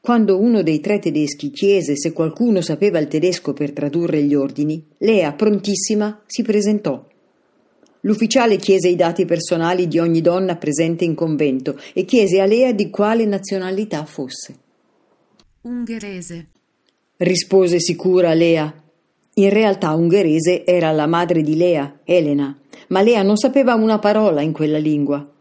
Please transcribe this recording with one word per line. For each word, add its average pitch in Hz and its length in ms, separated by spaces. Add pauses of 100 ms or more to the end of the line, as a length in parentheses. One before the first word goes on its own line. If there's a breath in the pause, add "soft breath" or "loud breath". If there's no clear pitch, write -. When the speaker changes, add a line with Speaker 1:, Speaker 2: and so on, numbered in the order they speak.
Speaker 1:
Quando 214 380
uno 220 240
dei 156 180
tre 202 180
tedeschi 147 520
chiese 185 460
se 170 160
qualcuno 180 480
sapeva 170 380
il 151 80
tedesco 156 480
per 143 180
tradurre 151 500
gli 143 120
ordini, 147 500 (140)
Lea, 190 340
prontissima, 208 920
si - 160
presentò. 202 640 (920)
L'ufficiale 220 560
chiese 180 320
i 180 80
dati 170 280
personali 170 640
di 156 100
ogni 165 220
donna 175 360
presente 165 480
in 165 100
convento 143 640 (160 loud breath)
e 190 100
chiese 196 360
a 190 40
Lea 240 280
di 196 180
quale 220 340
nazionalità 190 800
fosse. - 500 (1080)
Speaker 2:
"Ungherese", 202 840 (680)
Speaker 1:
rispose 180 640
sicura 175 540
Lea. 160 480 (560)
In 196 120
realtà 196 420
ungherese 165 720
era 170 280
la 151 140
madre 165 360
di 156 140
Lea, 160 480
Elena, 143 540 (300 loud breath)
ma 185 140
Lea 220 200
non 202 140
sapeva 254 380
una 220 240
parola 208 420
in 156 120
quella 151 260
lingua. 147 520 (100)